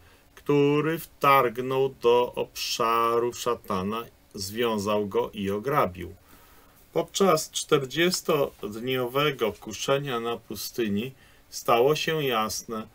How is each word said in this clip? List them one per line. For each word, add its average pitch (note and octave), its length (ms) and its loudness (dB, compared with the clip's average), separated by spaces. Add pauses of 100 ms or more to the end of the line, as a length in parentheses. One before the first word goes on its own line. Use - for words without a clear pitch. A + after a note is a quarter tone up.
(340)
który D3 640 2
wtargnął C3 920 2
do B2 460 2
obszaru A#2 1000 0
szatana, A2 720 -4 (300)
związał G#2 760 -2
go A#2 260 -2
i G2 160 -4
ograbił. G2+ 640 -2 (760)
Podczas - 580 2
czterdziestodniowego C3 2000 0
kuszenia C3+ 680 -4
na A#2 160 -4
pustyni A2 760 -4 (380)
stało C3 460 4
się D#3 280 -2
jasne, A2 720 -2